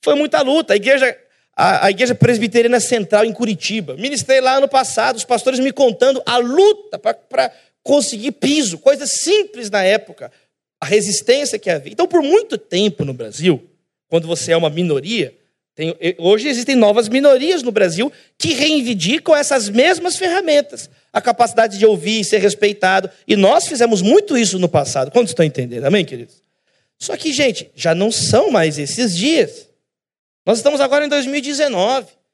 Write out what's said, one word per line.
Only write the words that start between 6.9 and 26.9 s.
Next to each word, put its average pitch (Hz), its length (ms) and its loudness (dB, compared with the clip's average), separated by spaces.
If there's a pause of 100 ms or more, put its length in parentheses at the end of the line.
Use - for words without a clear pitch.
pra, - 160 -2
pra - 380 -4 (320)
conseguir 247 480 0
piso, 254 460 -2
coisa - 280 0
simples 339 640 -2
na 196 140 0
época, 185 480 -2 (480)
a - 40 -8
resistência 214 760 -2
que - 100 -6
havia. 156 220 -6
Então, 349 160 0
por 359 120 2
muito 320 380 0
tempo 185 460 -4
no 135 100 -8
Brasil, 123 500 -2 (440)
quando 160 180 -2
você 170 240 -6
é 165 60 2
uma 165 120 0
minoria, 160 640 -4 (420)
tem, 160 260 -8
e-, 175 180 -4
hoje 214 300 2
existem 254 260 -2
novas 214 340 2
minorias 277 540 2
no 240 80 -4
Brasil 196 420 -2 (240)
que 320 180 -2
reivindicam 269 840 0
essas 277 320 -2
mesmas 339 480 0
ferramentas, 339 720 -2 (220)
a 214 80 -2
capacidade 226 580 0
de 214 80 4
ouvir 208 340 2
e 196 40 -2
ser 214 140 0
respeitado. 196 680 0 (200)
E 214 80 4
nós 208 320 4
fizemos 233 340 2
muito 330 340 4
isso 190 220 0
no 180 100 0
passado. 139 440 -2
Quantos 214 180 2
estão 170 140 0
entendendo? 123 400 -6
Amém, 180 200 2
queridos? - 380 -16 (580)